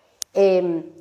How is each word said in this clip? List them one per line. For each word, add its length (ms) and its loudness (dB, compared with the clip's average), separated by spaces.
Em, 520 0